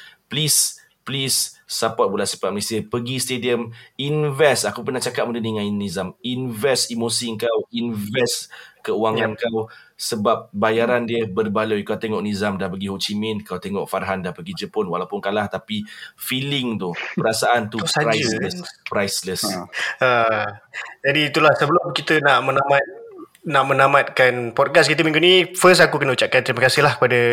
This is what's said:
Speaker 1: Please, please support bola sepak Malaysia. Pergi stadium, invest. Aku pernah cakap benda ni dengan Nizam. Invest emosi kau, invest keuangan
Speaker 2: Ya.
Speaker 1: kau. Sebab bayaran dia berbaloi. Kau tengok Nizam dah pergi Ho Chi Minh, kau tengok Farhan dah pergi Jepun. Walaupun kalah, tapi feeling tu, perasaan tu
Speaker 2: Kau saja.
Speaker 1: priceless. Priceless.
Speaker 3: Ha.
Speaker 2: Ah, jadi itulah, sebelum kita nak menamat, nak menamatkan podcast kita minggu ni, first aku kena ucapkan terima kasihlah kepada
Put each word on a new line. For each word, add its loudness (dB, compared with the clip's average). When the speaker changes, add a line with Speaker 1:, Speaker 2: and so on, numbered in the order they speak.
Speaker 1:
Please, 0
please -4
support -2
bola 0
sepak -4
Malaysia. -4
Pergi -4
stadium, -2
invest. 2
Aku -4
pernah -4
cakap -2
benda -4
ni -4
dengan -2
Nizam. -4
Invest -2
emosi -4
kau, 0
invest -4
keuangan 0
Speaker 2:
Ya. -2
Speaker 1:
kau. -4
Sebab -2
bayaran 2
dia -2
berbaloi. -2
Kau -4
tengok -4
Nizam -2
dah -4
pergi -6
Ho -6
Chi -4
Minh, -4
kau -8
tengok -4
Farhan -4
dah -6
pergi -10
Jepun. -4
Walaupun -4
kalah, -2
tapi -8
feeling -4
tu, -4
perasaan 0
tu -6
Speaker 2:
Kau -4
saja. 0
Speaker 1:
priceless. -2
Priceless. -4
Speaker 3:
Ha. -4
Speaker 2:
Ah, 2
jadi 2
itulah, 6
sebelum 0
kita 0
nak 4
menamat, 2
nak 2
menamatkan 4
podcast 4
kita 2
minggu 2
ni, 8
first 6
aku 4
kena 2
ucapkan 2
terima 2
kasihlah 4
kepada 4